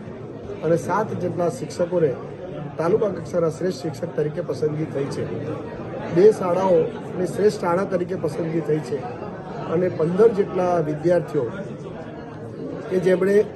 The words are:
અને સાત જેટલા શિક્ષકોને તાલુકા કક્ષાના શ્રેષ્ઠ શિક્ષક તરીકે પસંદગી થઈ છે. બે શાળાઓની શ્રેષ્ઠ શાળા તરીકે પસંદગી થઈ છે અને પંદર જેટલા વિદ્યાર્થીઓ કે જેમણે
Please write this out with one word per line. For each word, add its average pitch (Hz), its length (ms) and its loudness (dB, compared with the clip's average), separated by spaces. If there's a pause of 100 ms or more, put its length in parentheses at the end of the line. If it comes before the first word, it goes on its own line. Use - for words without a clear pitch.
(600)
અને 160 140 4
સાત 175 380 0
જેટલા 175 360 -2
શિક્ષકોને 165 640 0 (640)
તાલુકા 196 320 2
કક્ષાના 170 400 0
શ્રેષ્ઠ - 320 -4
શિક્ષક 165 340 -6
તરીકે 151 260 -2
પસંદગી 151 440 -2
થઈ 139 180 -4
છે. 135 220 -4 (880)
બે 202 160 10
શાળાઓની 180 960 2
શ્રેષ્ઠ 185 360 2
શાળા 180 220 2
તરીકે 175 320 -2
પસંદગી 165 440 -2
થઈ 151 200 0
છે - 180 -4 (760)
અને 180 180 2
પંદર 175 380 6
જેટલા 185 500 2
વિદ્યાર્થીઓ 151 640 0 (1500)
કે 185 100 2
જેમણે 190 460 4 (100)